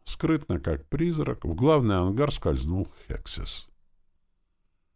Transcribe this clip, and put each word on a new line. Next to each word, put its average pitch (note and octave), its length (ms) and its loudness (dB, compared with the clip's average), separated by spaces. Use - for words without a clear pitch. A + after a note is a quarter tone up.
скрытно D3+ 560 -2
как - 300 -4
призрак, D3+ 560 -2
в E2 80 -2
главный B2+ 420 4
ангар G2 340 2
скользнул D#2 560 0
Хексис. - 580 -8